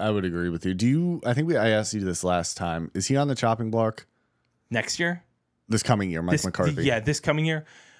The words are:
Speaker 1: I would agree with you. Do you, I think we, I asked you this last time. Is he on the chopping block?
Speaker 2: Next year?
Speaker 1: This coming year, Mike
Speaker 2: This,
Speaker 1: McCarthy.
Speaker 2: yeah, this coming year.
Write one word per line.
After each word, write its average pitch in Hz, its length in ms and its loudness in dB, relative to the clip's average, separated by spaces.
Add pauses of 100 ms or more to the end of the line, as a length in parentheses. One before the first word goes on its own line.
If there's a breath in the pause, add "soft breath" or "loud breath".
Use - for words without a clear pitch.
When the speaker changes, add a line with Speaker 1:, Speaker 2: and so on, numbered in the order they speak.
Speaker 1:
I - 20 2
would 101 160 0
agree 87 240 -2
with 85 160 -4
you. 92 80 0
Do 101 140 2
you, 170 360 2
I 120 120 2
think 156 120 0
we, 170 80 2
I 113 140 4
asked 107 240 2
you 107 80 -2
this 92 220 -2
last 90 340 0
time. 85 380 -4
Is 98 100 -2
he 135 100 0
on 143 120 2
the 131 80 0
chopping 113 340 0
block? 110 380 -2 (640)
Speaker 2:
Next - 280 -2
year? 175 240 -2 (440)
Speaker 1:
This 110 160 0
coming 101 260 2
year, 82 140 -2
Mike 90 100 2
Speaker 2:
This, - 120 0
Speaker 1:
McCarthy. 92 380 0
Speaker 2:
yeah, 117 160 2
this 143 200 -2
coming 156 260 0
year. 156 200 -2 (340 loud breath)